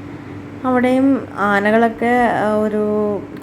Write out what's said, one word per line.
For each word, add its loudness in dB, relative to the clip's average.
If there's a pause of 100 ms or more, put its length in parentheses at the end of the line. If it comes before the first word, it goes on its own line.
(640)
അവിടെയും 2
ആനകളൊക്കെ, 2 (160)
ആ, 0
ഒരു 0 (240)